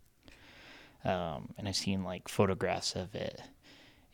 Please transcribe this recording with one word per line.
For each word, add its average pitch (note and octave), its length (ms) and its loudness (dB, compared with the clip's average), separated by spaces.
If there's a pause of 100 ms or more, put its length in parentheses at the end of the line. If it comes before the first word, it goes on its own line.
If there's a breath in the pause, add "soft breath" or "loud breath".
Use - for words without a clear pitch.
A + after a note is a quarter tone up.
(1040 loud breath)
Um, E2 520 0
and G#2 120 -4
I've F#2+ 80 0
seen, F#2+ 260 2
like, F2+ 260 -4
photographs F#2 680 4
of F#2 180 -4
it. - 260 -4 (720 soft breath)